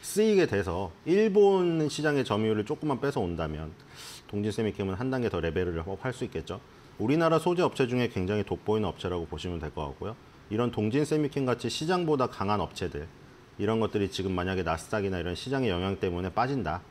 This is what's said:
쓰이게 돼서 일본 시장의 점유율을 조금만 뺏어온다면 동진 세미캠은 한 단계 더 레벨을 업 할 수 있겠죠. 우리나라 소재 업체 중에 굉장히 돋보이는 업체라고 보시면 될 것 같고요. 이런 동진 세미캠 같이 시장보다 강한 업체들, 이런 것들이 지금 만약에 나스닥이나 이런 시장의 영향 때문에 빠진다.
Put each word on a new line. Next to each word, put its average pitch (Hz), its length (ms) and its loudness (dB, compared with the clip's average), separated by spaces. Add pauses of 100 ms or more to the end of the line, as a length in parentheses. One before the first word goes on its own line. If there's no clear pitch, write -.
쓰이게 202 440 4
돼서 92 440 0 (140)
일본 190 840 6
시장의 147 360 2
점유율을 107 400 2
조금만 147 360 -2
뺏어온다면 82 680 -2 (560)
동진 104 240 -2
세미캠은 101 440 -2
한 127 160 -4
단계 123 180 0
더 87 120 -2
레벨을 82 460 0
업 95 180 -8
할 131 80 -2
수 127 120 -6
있겠죠. 87 360 -8 (380)
우리나라 160 400 4
소재 175 240 2
업체 135 240 2
중에 123 220 0
굉장히 101 340 0
돋보이는 107 460 0
업체라고 87 380 -4
보시면 82 340 -6
될 73 120 -8
것 78 140 -6
같고요. 87 300 -8 (320)
이런 113 220 0
동진 117 340 0
세미캠 147 420 -2
같이 120 240 -2
시장보다 156 560 0
강한 101 340 0
업체들, 82 460 -6 (520)
이런 107 200 0
것들이 101 320 0
지금 95 220 -2
만약에 92 300 0
나스닥이나 92 560 -2
이런 87 160 -2
시장의 131 360 -2
영향 92 300 0
때문에 90 300 -2
빠진다. 107 600 -2